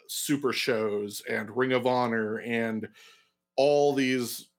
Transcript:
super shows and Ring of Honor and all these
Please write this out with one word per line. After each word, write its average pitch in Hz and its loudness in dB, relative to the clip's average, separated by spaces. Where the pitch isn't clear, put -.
super 139 -2
shows 104 -2
and 110 -6
Ring 131 2
of 123 2
Honor 113 0
and 113 -4
all 143 6
these 127 0